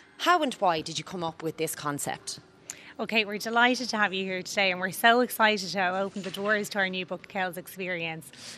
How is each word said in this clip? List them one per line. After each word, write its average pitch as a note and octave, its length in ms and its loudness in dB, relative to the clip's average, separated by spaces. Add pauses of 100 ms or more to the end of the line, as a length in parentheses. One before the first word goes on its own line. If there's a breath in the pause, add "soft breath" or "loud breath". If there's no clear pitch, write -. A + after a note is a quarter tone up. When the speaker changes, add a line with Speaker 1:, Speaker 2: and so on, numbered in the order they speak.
(180 loud breath)
Speaker 1:
How E4+ 240 4
and C4+ 120 0
why E3+ 260 2
did D#3 180 -6
you D#3 60 -6
come F3+ 200 -6
up D#3+ 180 -6
with D#3+ 140 -4
this D#3 180 -2
concept? C#3+ 680 -4 (560 loud breath)
Speaker 2:
Okay, A3 280 0
we're G#3 140 -6
delighted A#3 500 2
to A3+ 80 -4
have G3+ 180 2
you F#3+ 100 -2
here F#3 160 -2
today, F#3+ 300 2
and F3+ 100 -2
we're F3+ 120 -2
so A#3 260 6
excited G#3+ 520 2
to F#3 280 0
open G3 240 -4
the F#3 80 -6
doors G#3 380 0
to G#3+ 100 -4
our F#3+ 100 2
new F#3 160 -4
Book F3 180 -8
of - 60 -20
Kells F#3 280 -4
experience. E3+ 760 -8 (280 loud breath)